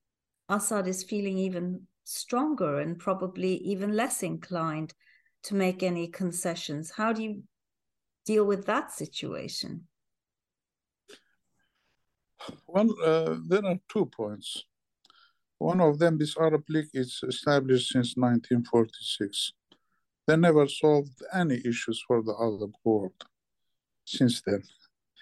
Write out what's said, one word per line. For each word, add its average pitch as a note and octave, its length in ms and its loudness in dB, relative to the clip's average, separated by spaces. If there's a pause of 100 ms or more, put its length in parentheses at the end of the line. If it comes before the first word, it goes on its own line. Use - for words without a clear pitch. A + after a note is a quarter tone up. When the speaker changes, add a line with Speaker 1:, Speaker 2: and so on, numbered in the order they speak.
(480)
Speaker 1:
Assad G3+ 400 -2
is F#3 160 -4
feeling G3+ 340 -4
even F#3 440 -4 (240)
stronger A#3+ 760 -2
and D#3+ 180 -4
probably F#3 600 -4
even G3 360 -4
less A#3 300 -2
inclined D#3+ 680 -6 (500)
to G3+ 120 -6
make F#3 280 0
any F3 240 -2
concessions. E3+ 880 -6
How A3+ 160 -2
do A3 100 -4
you G#3+ 220 -8 (840)
deal G#3+ 200 4
with G3 220 0
that - 260 -2
situation? - 960 -10 (2750)
Speaker 2:
Well, G3+ 220 4 (140)
uh, D#3+ 320 2 (120)
there G3 180 2
are F#3+ 140 0 (120)
two - 140 0
points. - 580 -8 (960)
One E3+ 220 2
of D3+ 180 6
them, E3 180 4
this D3+ 200 -2
Arab D#3 320 2
League, D#3 240 -2
is B2+ 340 -4
established C3 640 2
since B2 260 0
nineteen A#2+ 460 2
forty-six. - 920 -2 (720)
They D#3 120 6
never D#3+ 300 8
solved C#3+ 540 2 (120)
any D#3 320 2
issues A#2 420 -4
for A#2 160 2
the A2 160 -4
Arab G#2 340 -2 (100)
world G#2 360 0 (840)
since - 360 2
then. G2 220 -2 (580)